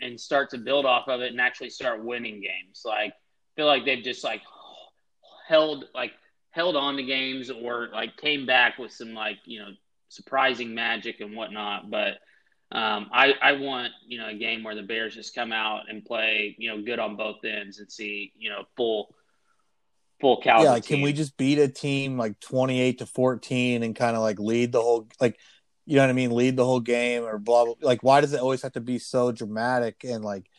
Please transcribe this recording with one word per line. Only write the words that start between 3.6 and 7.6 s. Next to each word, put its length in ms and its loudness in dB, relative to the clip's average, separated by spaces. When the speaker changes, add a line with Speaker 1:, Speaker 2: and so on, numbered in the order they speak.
Speaker 1:
like 180 4
they've 180 0
just, 200 -8
like, 180 -4
held, 460 4
like, 200 -6
held 240 0
on 200 0
to 80 -6
games 480 -4
or, 420 -6